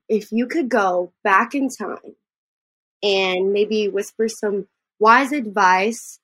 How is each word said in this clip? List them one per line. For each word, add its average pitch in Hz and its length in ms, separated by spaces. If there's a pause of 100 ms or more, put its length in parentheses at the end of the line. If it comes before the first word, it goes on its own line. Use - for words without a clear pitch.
if 214 220
you 233 160
could 269 220
go 185 440 (120)
back 214 280
in 269 160
time - 460 (880)
and 190 500
maybe 208 360
whisper 208 400
some 208 400 (320)
wise 240 320
advice 208 920